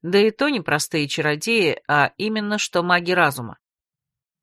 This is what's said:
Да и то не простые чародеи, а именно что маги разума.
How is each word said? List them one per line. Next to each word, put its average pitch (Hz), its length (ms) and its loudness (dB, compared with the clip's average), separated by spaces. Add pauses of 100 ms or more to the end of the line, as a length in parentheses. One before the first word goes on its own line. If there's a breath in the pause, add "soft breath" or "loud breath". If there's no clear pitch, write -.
Да 180 160 2
и 214 120 4
то 269 180 0
не 262 120 -2
простые 151 480 -2
чародеи, 156 800 0
а 143 280 2
именно 208 420 -4
что - 240 -2
маги 175 300 0
разума. 139 460 0 (840)